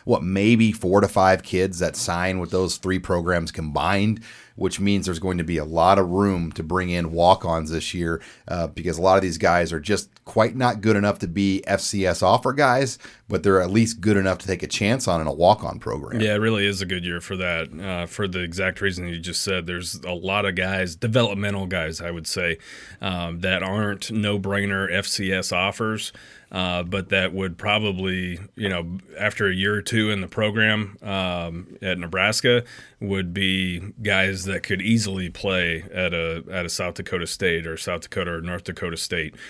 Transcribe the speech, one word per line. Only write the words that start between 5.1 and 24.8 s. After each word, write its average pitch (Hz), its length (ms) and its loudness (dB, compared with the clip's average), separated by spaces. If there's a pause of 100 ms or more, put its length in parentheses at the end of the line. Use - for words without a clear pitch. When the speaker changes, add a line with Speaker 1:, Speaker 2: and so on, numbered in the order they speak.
Speaker 1:
going 92 180 -2
to 85 60 -2
be 82 140 -2
a 76 60 -4
lot 85 360 6
of 92 80 2
room 90 420 2
to 85 140 -8
bring 90 240 0
in 87 240 -2
walk-ons 85 580 4
this 80 240 -4
year, 82 260 -2 (280)
uh, 85 180 -2
because 82 320 -4
a 87 40 0
lot 95 140 8
of 95 60 6
these 85 160 -2
guys 85 340 4
are 82 60 -4
just 95 300 -2 (160)
quite 113 320 2
not 123 240 0
good 107 160 4
enough 101 240 2
to 92 80 -4
be 98 380 2
F 98 140 2
C 98 260 -2
S 87 160 2
offer 120 300 4
guys, 135 460 2 (300)
but 95 140 -2
they're 95 180 6
at 90 100 -2
least 113 300 2
good 101 160 4
enough 95 220 2
to - 80 -12
take 92 160 -2
a 92 40 -6
chance 110 400 0
on 85 140 2
in 78 60 -2
a 71 60 -2
walk-on 82 460 4
program. - 420 -6
Speaker 2:
Yeah, 107 140 2
it 104 40 0
really 107 280 2
is 98 140 -2
a 95 60 -4
good 87 180 -4
year 87 160 -4
for 95 160 -8
that, 82 420 -4
uh, 90 280 -6
for 104 200 -4
the 90 140 -4
exact 90 400 -2
reason 92 280 -2
you 87 100 -6
just 85 240 -4
said. 92 240 -2
There's 87 300 -6
a 90 180 -8
lot 95 320 0
of 95 80 -2
guys, 92 420 -2
developmental 104 680 0
guys, 82 340 -4
I 87 100 -6
would 82 160 -8
say, 85 320 -2 (440)
um, 87 380 -4
that 92 220 0
aren't 101 480 -2
no-brainer 101 800 0